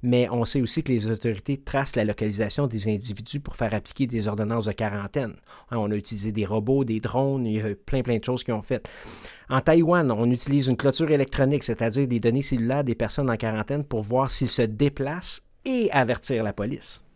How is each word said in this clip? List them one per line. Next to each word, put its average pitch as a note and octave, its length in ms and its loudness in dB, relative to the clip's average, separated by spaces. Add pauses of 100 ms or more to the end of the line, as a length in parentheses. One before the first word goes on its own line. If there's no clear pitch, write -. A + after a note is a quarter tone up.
Mais B2 260 4
on A#2+ 160 0
sait C3+ 160 0
aussi B2+ 220 -2
que - 80 -2
les A2 180 2
autorités A2+ 480 -2
tracent - 380 -4
la G#2+ 100 2
localisation G#2+ 640 0
des A2 220 -2
individus G#2+ 500 -4
pour - 160 -8
faire A2 200 -2
appliquer A#2+ 340 -2
des A2+ 180 -2
ordonnances G#2+ 380 -2
de A2 80 -2
quarantaine. G#2 640 -4 (360)
Hein, B2 80 -4
on G#2 140 0
a - 20 0
utilisé G#2 380 -6
des G#2+ 120 0
robots, A2 380 2
des A2+ 160 0
drones, C3 480 0
il G#2+ 60 0
y G#2+ 80 0
a G#2+ 140 -2 (120)
plein, C3 160 0
plein A#2 160 0
de G#2 60 -6
choses B2 180 -2
qu'ils A#2+ 120 -2
ont G#2+ 80 -4
faites. - 260 -4 (600)
En C3+ 120 2
Taïwan, E3 500 6
on A2+ 220 2
utilise C#3 340 2
une B2+ 100 2
clôture D3+ 360 2
électronique, C#3 500 2
c'est-à-dire A#2 460 0
des A#2+ 100 2
données A#2+ 240 2
cellulaires C3 400 0
des A#2+ 140 0
personnes B2+ 340 0
en A2+ 60 0
quarantaine A2+ 480 -2
pour A2+ 180 -4
voir B2+ 300 2
s'ils C3 160 0
se - 140 0
déplacent C#3 800 -2 (220)
et B3 280 0
avertir B2 500 2
la G#2 100 -2
police. - 520 -8 (120)